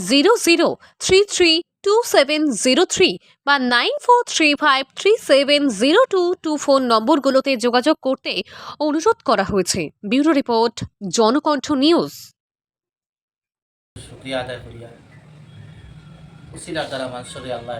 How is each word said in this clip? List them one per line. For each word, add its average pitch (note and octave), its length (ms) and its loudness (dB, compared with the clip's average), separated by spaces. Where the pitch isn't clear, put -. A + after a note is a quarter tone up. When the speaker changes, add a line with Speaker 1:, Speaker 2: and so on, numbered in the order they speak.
Speaker 1:
জিরো C#4+ 220 4
জিরো E4+ 220 2
থ্রি - 180 2
থ্রি E4+ 180 4
টু G4+ 120 0
সেভেন D4+ 260 2
জিরো B3+ 180 4
থ্রি F4 160 2
বা C#4+ 80 2
নাইন D4+ 200 0
ফোর A#4+ 160 4
থ্রি D#4 140 2
ফাইভ C4+ 180 2
থ্রি G4+ 140 2
সেভেন C#4 320 4
জিরো D4+ 200 4
টু F#4 100 0
টু D#4+ 140 -4
ফোর C#4 220 2
নম্বরগুলোতে C4 640 2
যোগাযোগ A#3+ 400 0
করতে C4 260 -6
অনুরোধ D#4+ 320 0
করা G3 160 2
হয়েছে। F#3 360 -4
ব্যুরো D4 220 2
রিপোর্ট, A#3 440 0
জনকণ্ঠ C4 560 0
নিউজ। C4+ 400 2
Speaker 2:
শুকরিয়া C3 440 -12
আদায় B2 240 -10
করিয়া, A#2 260 -18
উসিলার D#3 360 -10
দ্বারা C3 200 -8
মানুষরে B2 440 -14
আল্লাহ A#2+ 280 -10